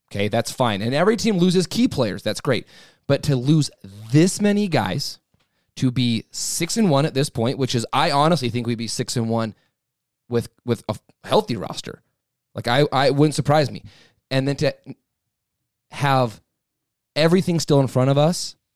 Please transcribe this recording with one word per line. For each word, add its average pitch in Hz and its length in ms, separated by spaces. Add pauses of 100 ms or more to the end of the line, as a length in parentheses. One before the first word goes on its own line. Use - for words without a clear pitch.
(120)
Okay, 101 160
that's 113 240
fine. 110 300
And 117 120
every 185 220
team 208 220
loses 180 280
key 240 220
players. 104 360
That's 104 180
great. 123 260 (400)
But 139 160
to 143 120
lose 139 340 (420)
this 160 300
many 208 260
guys, 123 520 (580)
to 127 140
be 120 400
six - 440
and 220 140
one 143 160
at 113 80
this 135 160
point, 117 280
which 131 160
is, 117 200
I 151 180
honestly 143 380
think 113 180
we'd 120 100
be 113 100
six - 280
and 113 140
one 113 260 (720)
with, 117 220 (160)
with 117 240
a 110 60 (280)
healthy 185 320
roster. - 460 (520)
Like, - 140
I, 135 240
I, 135 160
it 139 80
wouldn't 147 200
surprise 143 360
me. 98 120 (460)
And 135 160
then 139 120
to 139 180 (1160)
have 131 500 (720)
everything 170 440
still 143 200
in 135 80
front 127 220
of 139 80
us 156 380 (200)